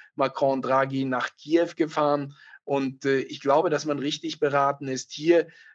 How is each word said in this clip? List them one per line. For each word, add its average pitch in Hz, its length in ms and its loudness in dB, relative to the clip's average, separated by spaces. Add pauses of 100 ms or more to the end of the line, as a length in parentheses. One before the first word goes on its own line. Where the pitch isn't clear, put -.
(160)
Macron, 135 460 0
Draghi 135 440 0
nach 127 320 -4
Kiew 165 400 2
gefahren. 147 580 0 (300)
Und, 135 400 -4
äh, 135 140 2
ich 139 200 -8
glaube, 151 300 2
dass 147 160 -2
man 143 140 -4
richtig 151 400 -6
beraten 139 480 0
ist, 131 240 -8
hier, 156 360 2 (280)